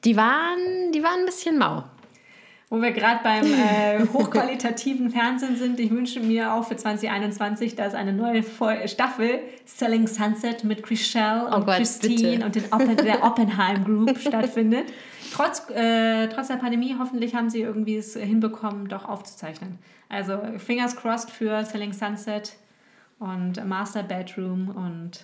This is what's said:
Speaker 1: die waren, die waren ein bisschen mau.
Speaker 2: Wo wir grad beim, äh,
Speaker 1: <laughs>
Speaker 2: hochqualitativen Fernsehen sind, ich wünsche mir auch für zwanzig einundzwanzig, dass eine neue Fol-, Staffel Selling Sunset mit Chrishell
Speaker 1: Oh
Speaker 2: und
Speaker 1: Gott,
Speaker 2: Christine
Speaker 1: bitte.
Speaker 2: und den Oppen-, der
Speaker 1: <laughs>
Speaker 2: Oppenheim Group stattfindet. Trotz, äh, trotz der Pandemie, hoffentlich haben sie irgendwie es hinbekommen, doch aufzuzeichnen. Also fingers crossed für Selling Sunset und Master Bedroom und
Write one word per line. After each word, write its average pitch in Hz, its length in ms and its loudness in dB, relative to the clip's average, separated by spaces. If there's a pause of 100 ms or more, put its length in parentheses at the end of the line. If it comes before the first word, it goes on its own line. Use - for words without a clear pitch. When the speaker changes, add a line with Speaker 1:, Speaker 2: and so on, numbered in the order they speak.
Speaker 1:
die 233 140 6
waren, 349 720 2
die 311 120 0
waren 349 160 2
ein 370 80 2
bisschen 330 320 0
mau. 160 240 2 (880)
Speaker 2:
Wo 226 100 0
wir 240 100 2
grad 226 320 2
beim, 214 220 4
äh, 214 640 4
Speaker 1:
<laughs> - 60 0
Speaker 2:
hochqualitativen 247 1000 0
Fernsehen 254 440 0
sind, 247 240 -2
ich 220 120 2
wünsche 247 280 -2
mir 226 340 2
auch 226 140 0
für 233 100 -6
zwanzig 208 340 -2
einundzwanzig, 208 640 -2
dass 202 180 -2
eine 196 200 -2
neue 226 300 2
Fol-, 220 440 -2
Staffel 247 520 0 (260)
Selling 226 420 2
Sunset 220 560 -2
mit 214 200 0
Chrishell 220 680 0
Speaker 1:
Oh 214 60 2
Speaker 2:
und 202 80 2
Speaker 1:
Gott, 190 120 4
Speaker 2:
Christine 226 540 2
Speaker 1:
bitte. 233 140 0
Speaker 2:
und 202 100 -2
den 208 160 0
Oppen-, 226 260 4
der 208 260 4
Speaker 1:
<laughs> - 0 -
Speaker 2:
Oppenheim 202 640 4
Group 220 340 2
stattfindet. 233 680 2 (480)
Trotz, - 380 0
äh, 226 560 2
trotz 262 200 -6
der 262 100 -2
Pandemie, 247 420 0
hoffentlich 247 360 -2
haben 233 160 0
sie 226 100 -2
irgendwie 214 360 -2
es 214 180 -8
hinbekommen, 214 720 -2
doch 196 200 -10
aufzuzeichnen. 185 680 -12 (300)
Also 196 300 -4 (200)
fingers 240 380 -2
crossed 233 360 -4
für 214 340 -2
Selling 208 280 -6
Sunset 208 600 -6 (680)
und 185 480 -4
Master 202 360 -4
Bedroom 185 680 -6
und 175 420 -8 (120)